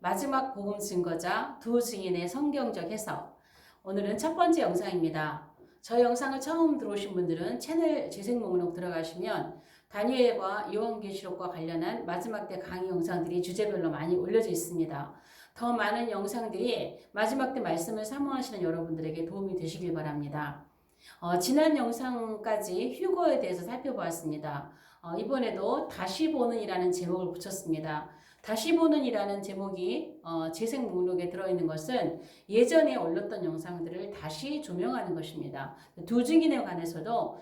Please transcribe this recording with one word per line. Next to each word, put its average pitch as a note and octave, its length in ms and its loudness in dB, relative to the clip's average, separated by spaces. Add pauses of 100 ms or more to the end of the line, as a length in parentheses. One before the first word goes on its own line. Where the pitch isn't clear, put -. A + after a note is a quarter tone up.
마지막 C4 520 0
복음 G3+ 260 -4
증거자 F#3 840 -2
두 A#3+ 180 4
증인의 F#3 480 -2
성경적 A3+ 600 0
해석. - 500 -6 (420)
오늘은 G3+ 360 0
첫 D#4+ 160 0
번째 E4+ 260 8
영상입니다. E3 920 0 (300)
저 A#3 180 0
영상을 B3 420 4
처음 D#4+ 360 4
들어오신 G3+ 380 -4
분들은 F3+ 440 0
채널 D#4 520 2
재생 G#3 280 -2
목록 F3+ 360 0
들어가시면 E3+ 880 -4 (260)
다니엘과 G#3+ 880 2
요한계시록과 G3 760 -4
관련한 E3+ 560 -4
마지막 G3+ 420 -4
때 F#3 120 -8
강의 F#3 320 -6
영상들이 F3 500 0
주제별로 F3+ 480 0
많이 D#3 260 0
올려져 G3+ 360 4
있습니다. E3 640 -2 (400)
더 A#3+ 180 0
많은 A3+ 380 2
영상들이 G#3+ 880 -2 (140)
마지막 B3+ 420 2
때 C4 60 -2
말씀을 G#3+ 440 -2
사모하시는 C4 560 -4
여러분들에게 D#3+ 640 -2
도움이 F#3+ 320 -4
되시길 E3 380 -4
바랍니다. D3 720 -4 (520)
어, F3 200 0
지난 D4 360 6
영상까지 A#3 1300 -2
휴거에 F4 400 4
대해서 F3+ 240 -4
살펴보았습니다. E3 1080 -4 (320)
어, E3+ 140 -8
이번에도 A#3+ 720 0
다시 D#4 460 0
보는 A#3+ 260 2
이라는 F3+ 320 2
제목을 F3 420 0
붙였습니다. D#3 760 -4 (340)
다시 A3 320 2
보는 D4+ 300 6
이라는 G3+ 360 0
제목이, F#3+ 840 -4
어, E3 260 -2
재생 A#3 400 -2
목록에 F3+ 400 0
들어있는 F3+ 360 -2
것은 D#3 540 -2 (280)
예전에 C4 480 6
올렸던 F3+ 480 -2
영상들을 E3+ 640 -6
다시 C4 500 -6
조명하는 F#3 540 -2
것입니다. D3 600 -8 (300)
두 A#3+ 180 4
증인에 D#4 400 6
관해서도 F3 760 -2